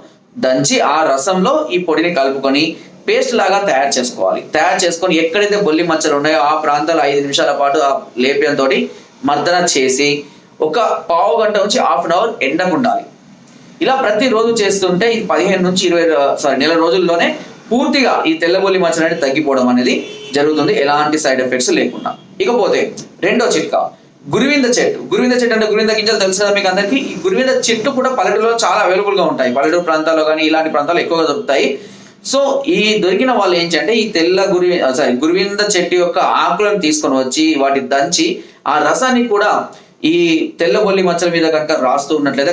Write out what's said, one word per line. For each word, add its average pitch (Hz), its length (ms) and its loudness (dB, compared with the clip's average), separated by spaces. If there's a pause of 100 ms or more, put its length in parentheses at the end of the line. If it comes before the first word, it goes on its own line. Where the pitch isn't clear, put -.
(460)
దంచి 131 340 0 (160)
ఆ - 20 2 (140)
రసంలో 185 420 0 (220)
ఈ - 20 0 (120)
పొడిని 165 300 0
కలుపుకొని 135 440 0 (440)
పేస్ట్ 240 320 0
లాగా 196 180 2 (100)
తయారు 139 280 0
చేసుకోవాలి. 107 440 -2 (140)
తయారు 165 300 0
చేసుకొని 170 380 0
ఎక్కడైతే 202 420 0
బొల్లి 156 240 2
మచ్చలు 156 300 0
ఉన్నాయో 156 200 0 (120)
ఆ - 20 0 (100)
ప్రాంతాలు 156 460 0
ఐదు 143 160 0
నిమిషాల 143 360 0
పాటు 143 180 0 (100)
ఆ - 20 0 (340)
లేప్యంతోటి 143 680 0 (380)
మర్దన 143 280 0 (180)
చేసి 143 500 0 (420)
ఒక 156 120 -2 (320)
పావు 170 300 2
గంట 214 240 0
నుంచి - 220 -2
హాఫ్ 170 200 0
అన్ 165 100 0
అవర్ 156 140 0 (160)
ఎండకుండాలి. 156 580 -2 (800)
ఇలా 247 100 2 (100)
ప్రతిరోజు 226 480 2 (100)
చేస్తుంటే 185 500 0
ఈ 220 80 -2 (120)
పదిహేను 185 360 0
నుంచి 180 200 0
ఇరవై, 170 160 2 (380)
సారీ, 135 200 0
నెల 156 100 2 (120)
రోజుల్లోనే 175 440 2 (440)
పూర్తిగా 254 540 0
ఈ 160 60 2 (100)
తెల్ల 170 220 2
బొల్లి 190 200 2
మచ్చలు 165 220 0
అనేది 170 200 -2
తగ్గిపోవడం 135 420 0
అనేది 123 260 2 (420)
జరుగుతుంది, 151 460 2
ఎలాంటి 151 420 2
సైడ్ 131 220 0
ఎఫెక్ట్స్ 123 240 -2 (100)
లేకుండా. 120 320 -4 (320)
ఇకపోతే 190 360 2 (460)
రెండో 202 200 2 (100)
చిట్కా - 240 -2 (540)
గురువింద 269 320 2 (120)
చెట్టు. 135 220 0 (120)
గురువింద 247 280 0
చెట్టు 226 160 0
అంటే 214 160 0
గురువింద 220 260 0
గింజలు 208 260 0
తెలుసు 190 180 0
కదా 202 160 2
మీకు 185 140 0
అందరికీ. 202 240 0
ఈ - 200 -4 (100)
గురువింద 254 260 0 (180)
చెట్టు 226 280 0
కూడా 254 220 0
పల్లెటూరులో 214 340 0 (100)
చాలా 190 220 2
అవైలబుల్ 196 340 0
గా 165 120 2
ఉంటాయి. 123 260 0
పల్లెటూరు 165 320 0
ప్రాంతాల్లో 160 400 0
కానీ 156 220 0
ఇలాంటి 156 240 0
ప్రాంతాల్లో 156 280 0
ఎక్కువగా 165 280 0
దొరుకుతాయి. 139 340 0 (680)
So 269 80 2 (340)
ఈ 214 300 2
దొరికిన 233 340 2
వాళ్ళు 185 240 2
ఏంటంటే 165 400 0
ఈ - 20 0 (120)
తెల్ల 180 240 2 (140)
గురి-, 180 320 2
ఆ, 131 120 2
సారీ, 127 140 2 (100)
గురువింద 196 400 0 (140)
చెట్టు 175 260 0
యొక్క 175 160 0
ఆకులను 170 640 0
తీసుకొని 151 380 0
వచ్చి 131 220 -2 (180)
వాటి 139 180 2 (120)
దంచి 156 340 0 (460)
ఆ 151 40 2 (100)
రసాన్ని 240 460 2
కూడా 202 180 2 (600)
ఈ - 20 2 (460)
తెల్ల 185 240 2
బొల్లి 196 240 2
మచ్చల 175 280 0
మీద 160 100 2 (100)
కనుక 151 160 -2 (140)
రాస్తూ 143 340 0
ఉన్నట్లయితే, 139 320 0